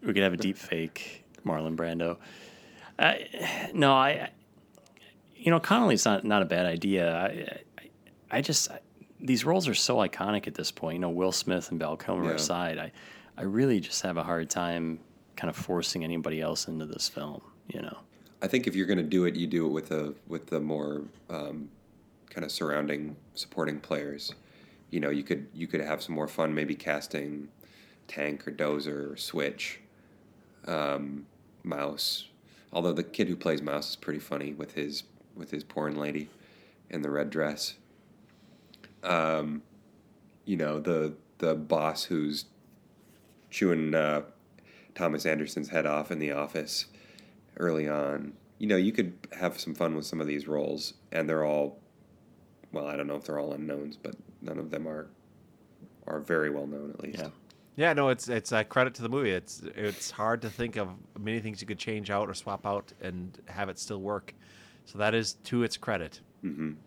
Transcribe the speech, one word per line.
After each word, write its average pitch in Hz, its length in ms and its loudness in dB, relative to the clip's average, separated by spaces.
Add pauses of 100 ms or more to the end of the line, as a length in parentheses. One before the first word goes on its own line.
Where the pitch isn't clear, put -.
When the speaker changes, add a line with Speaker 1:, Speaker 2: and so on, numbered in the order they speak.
Speaker 1:
we - 120 -2
could 98 80 6
have 92 120 6
a 85 40 -2
deep 95 200 0
fake - 680 -6 (220)
Marlon 80 300 -2
Brando. 85 420 -2 (800)
I, - 760 0
no, 139 200 8
I, 135 380 6 (1040)
you - 160 2
know, 165 100 8
Connolly's 196 440 6
not, 104 200 4
not 104 180 6
a - 20 6
bad 87 220 4
idea. 85 480 4
I, - 680 -4
I, - 560 -6
I - 40 4
just, - 260 2 (500)
these 123 280 2
roles 175 200 4
are 117 80 2
so - 220 4
iconic 101 500 2
at 107 80 -8
this - 160 -2
point. - 260 -4
You 87 40 -2
know, 90 80 0
Will 92 240 4
Smith 90 380 0
and 82 100 -2
Val 78 160 -2
Kilmer 90 320 0
Speaker 2:
Yeah. 80 80 0
Speaker 1:
aside, 87 420 0
I, 76 140 -8 (460)
I - 60 -4
really 110 360 4
just - 220 -4
have 87 160 0
a 80 40 0
hard 82 280 0
time 85 500 0 (360)
kind - 120 -2
of 82 80 -4
forcing 87 480 -2
anybody 80 380 -2
else 78 260 -2
into 78 160 -4
this - 240 -4
film, - 320 -8 (280)
you - 120 -8
know? - 160 -10 (460)
Speaker 2:
I 113 40 0
think 123 200 2
if 92 100 0
you're 92 100 4
gonna 90 160 4
do 90 220 4
it, 85 120 2
you 85 100 0
do 82 200 2
it 73 40 4
with 78 200 -2
a, 76 240 -2 (140)
with 82 200 -6
the 82 120 0
more, 73 440 -2 (260)
um, 73 400 -8 (580)
kind - 160 -6
of 73 80 -6
surrounding, 76 640 0 (160)
supporting 76 480 -4
players. 71 540 -4 (560)
You 85 100 0
know, 73 80 2
you 73 140 2
could, 71 320 -2
you 82 120 -6
could 78 140 0
have 76 220 -2
some 85 120 -6
more 76 140 0
fun 78 260 2
maybe 76 200 0
casting 73 760 -4 (600)
Tank 73 380 -4
or 76 60 -6
Dozer 73 600 -2
or - 40 -12
Switch, - 640 -4 (840)
um, 71 580 -2 (380)
Mouse. 71 680 -2 (460)
Although 85 180 2
the 78 120 0
kid - 240 0
who 90 80 0
plays 78 260 0
Mouse 73 280 -2
is - 60 -6
pretty 73 220 -4
funny 71 340 -6
with 73 220 -10
his, 73 300 -6 (300)
with 82 160 -12
his 76 140 -6
porn 76 320 -4
lady 73 320 -4 (600)
in 78 100 -4
the 73 100 -2
red 73 200 0
dress. 76 460 -2 (1300)
Um, 80 600 2 (840)
you 98 120 0
know, 78 240 0
the, 78 340 2 (240)
the 82 160 4
boss 78 500 2
who's 76 420 0 (1040)
chewing, 80 440 2
uh, 76 280 4 (720)
Thomas 78 320 0
Anderson's 76 420 0
head 78 180 2
off 76 240 0
in 82 80 -4
the 76 140 -2
office 73 540 -4 (720)
early 80 320 2
on. 73 440 -2 (260)
You 107 80 -2
know, 104 100 6
you 95 160 4
could 90 220 0 (240)
have 90 200 -2
some 80 160 -6
fun 80 200 0
with 76 120 -4
some 80 140 -4
of 76 60 -2
these 73 220 -4
roles, 76 460 -2 (180)
and 80 160 0
they're 78 160 2
all, 73 340 2 (920)
well, 73 140 -4
I 73 100 -4
don't 71 100 -4
know 71 100 -4
if 71 80 -8
they're 76 140 -4
all 73 140 -2
unknowns, 73 440 -6
but - 180 -10 (260)
none 80 180 -8
of 78 120 -8
them 78 180 -6
are, 78 200 -8 (1000)
are 78 140 -4
very 78 300 2
well 71 160 -2
known, 73 240 -8
at 76 120 -12
least. 76 160 -8
Speaker 1:
Yeah. 78 100 -6 (480)
Speaker 3:
Yeah, 160 160 4
no, 143 160 4
it's, 123 200 2
it's 117 240 0
a 110 120 4
credit 127 300 2
to - 80 -10
the 117 80 -2
movie. 131 220 2
It's, - 280 -4 (160)
it's 104 340 -4
hard 113 320 0
to 113 80 -4
think 117 260 -4
of 101 120 0 (300)
many 110 220 -2
things 107 200 -6
you 98 60 -10
could 101 120 -6
change 107 320 -4
out 101 180 2
or 98 40 -6
swap 98 340 -6
out 101 240 -2 (120)
and 90 360 -8 (100)
have 95 200 -4
it 90 100 -10
still 101 220 -6
work. 98 340 -4 (520)
So - 100 -16
that 104 180 4
is 110 200 2 (100)
to 120 180 2
its 110 140 0
credit. 87 440 -4 (220)
Speaker 2:
Mm-hmm. 78 300 -4 (140)